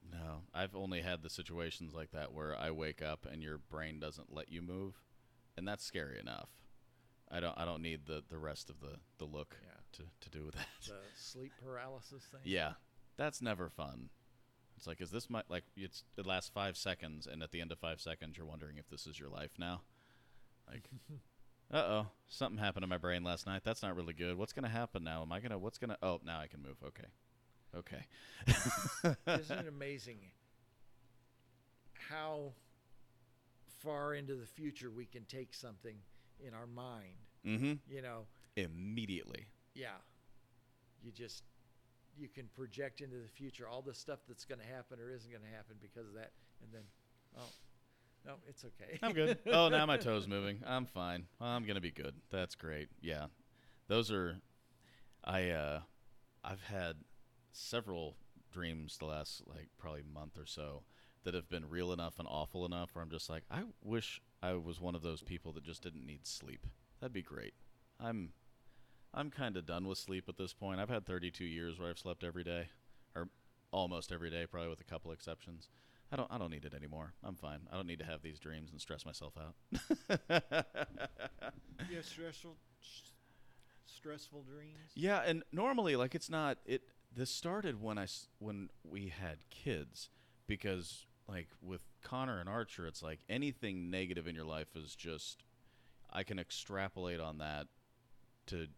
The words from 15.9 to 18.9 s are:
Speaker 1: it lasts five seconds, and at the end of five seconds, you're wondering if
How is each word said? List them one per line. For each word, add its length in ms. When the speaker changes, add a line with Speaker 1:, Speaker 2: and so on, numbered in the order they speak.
Speaker 1:
it 80
lasts 260
five 240
seconds, 500
and 160
at 100
the 80
end 120
of 60
five 220
seconds, 360
you're 100
wondering 320
if 120